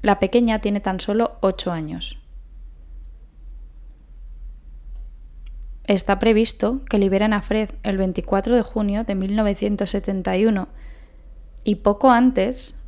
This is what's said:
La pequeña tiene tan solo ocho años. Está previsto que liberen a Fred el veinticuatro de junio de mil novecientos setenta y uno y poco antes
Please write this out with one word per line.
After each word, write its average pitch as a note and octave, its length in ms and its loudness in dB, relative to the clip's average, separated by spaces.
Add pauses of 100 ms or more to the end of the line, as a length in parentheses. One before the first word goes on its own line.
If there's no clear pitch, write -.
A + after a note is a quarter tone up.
La G3+ 160 4
pequeña A3 440 4
tiene G3+ 180 0
tan F#3+ 200 -2
solo A3 420 0
ocho F#3+ 300 0
años. E3 460 -6 (3750)
Está G3 340 2
previsto A3+ 680 2
que - 120 0
liberen G3 360 4
a G#3 100 0
Fred G#3+ 260 0 (140)
el G3 140 -2
veinticuatro F#3+ 580 2
de A#3+ 80 6
junio G#3 400 0
de G3 100 -2
mil F#3+ 220 0
novecientos G3+ 560 0
setenta F#3+ 460 0
y G#3+ 100 6
uno G3 220 0 (920)
y G#3 120 2
poco G#3 340 4
antes B3 800 2